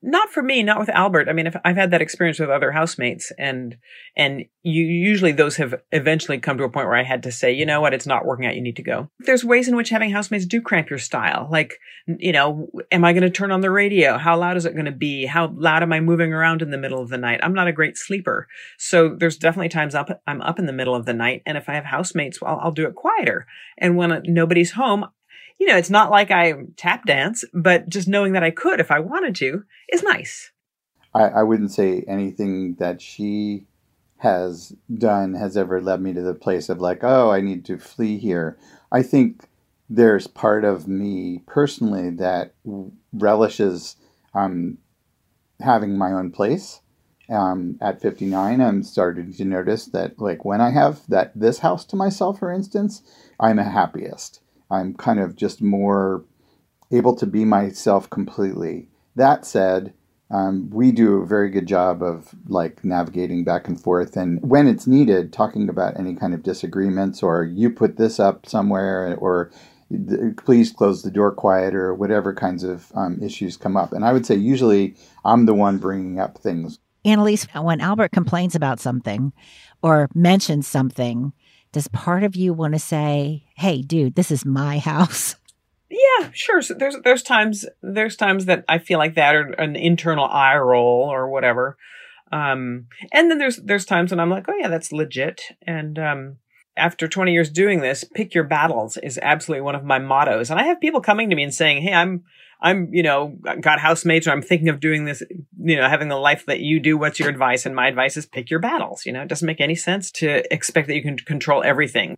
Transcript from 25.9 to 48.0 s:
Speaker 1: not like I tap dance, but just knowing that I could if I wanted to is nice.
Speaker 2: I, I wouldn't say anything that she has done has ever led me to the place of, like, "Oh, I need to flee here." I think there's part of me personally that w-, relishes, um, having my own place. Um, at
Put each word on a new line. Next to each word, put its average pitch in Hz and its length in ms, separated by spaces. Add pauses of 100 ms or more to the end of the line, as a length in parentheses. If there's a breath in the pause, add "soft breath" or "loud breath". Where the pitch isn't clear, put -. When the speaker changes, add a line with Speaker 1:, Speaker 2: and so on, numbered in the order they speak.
Speaker 1:
not 208 180
like 208 220
I 170 240 (200)
tap 185 300
dance, 147 480
but 170 340
just 180 200
knowing 196 260
that 185 100
I 165 60
could 330 300
if 151 100
I 147 100
wanted 262 360
to 143 260 (320 soft breath)
is 349 80
nice. - 500 (640)
Speaker 2:
I, 110 120
I 107 180
wouldn't 107 280
say 92 360
anything 95 720
that 87 200
she 104 680 (500)
has 90 580 (160)
done 104 440
has 95 200
ever 92 240
led 92 220
me 92 120
to 87 80
the 90 120
place 90 340
of, 87 120
like, 90 240
"Oh, 127 260
I 98 120
need 95 240
to 95 120
flee 107 400
here." 87 400 (340 soft breath)
I 123 120
think - 460 (380)
there's 110 380
part 107 400
of 92 220
me 95 580
personally 110 640
that 90 460 (100)
w-, 98 260 (220)
relishes, 104 840 (360)
um, 92 460 (800)
having 107 360
my 95 160
own 92 200
place. 135 500 (480)
Um, 92 520
at 101 200